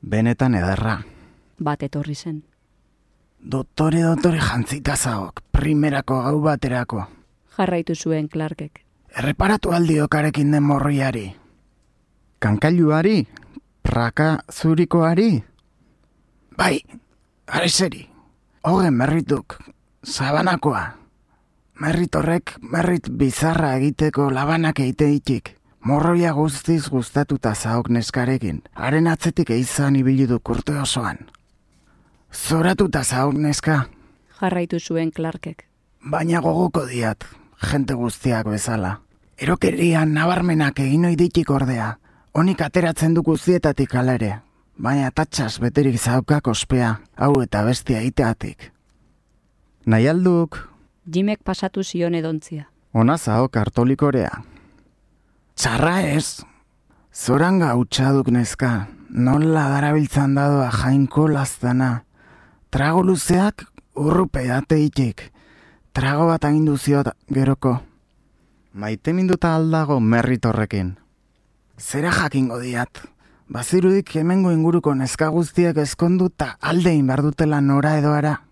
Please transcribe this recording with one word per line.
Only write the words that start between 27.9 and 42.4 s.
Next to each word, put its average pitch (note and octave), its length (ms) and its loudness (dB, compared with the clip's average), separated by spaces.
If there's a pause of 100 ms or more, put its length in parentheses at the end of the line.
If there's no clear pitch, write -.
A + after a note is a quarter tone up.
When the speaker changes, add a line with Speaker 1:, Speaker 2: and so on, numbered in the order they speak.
Speaker 1:
Haren D3+ 320 0
atzetik E3 440 0
eizan C#3 460 0
ibili C3 300 2
duk A#2+ 220 -2
urte C#3+ 320 -4
osoan." B2 380 -4 (1120)
"Zoratuta E3 720 0
zaok C3+ 300 0
neska." D3 520 0 (540)
Speaker 2:
Jarraitu F3 400 -2
zuen E3 320 -4
Clarkek. D#3+ 520 -10 (460)
Speaker 1:
Baina E3 300 0
gogoko E3 460 0
diat, A#2+ 380 -4 (460)
jente C#3 240 0
guztiak A#2+ 520 -2
bezala. G#2+ 540 -4 (380)
Erokeria E3 680 0
nabarmenak D#3 720 0
egin C#3+ 240 2
ohi F3 120 2
ditik E3+ 340 0
ordea, B2+ 480 -2 (380)
Onik F3 240 2